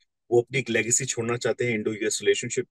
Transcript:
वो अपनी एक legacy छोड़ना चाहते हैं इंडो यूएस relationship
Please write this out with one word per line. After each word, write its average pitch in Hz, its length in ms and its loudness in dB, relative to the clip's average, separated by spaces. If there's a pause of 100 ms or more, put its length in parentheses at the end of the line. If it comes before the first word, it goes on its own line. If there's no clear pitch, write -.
(320)
वो 120 100 6
अपनी 131 180 -2
एक 120 100 -2
legacy 113 360 2
छोड़ना 117 320 -2
चाहते 117 280 -2
हैं 120 100 0
इंडो 107 160 -2
यूएस 107 300 -2
relationship 120 500 0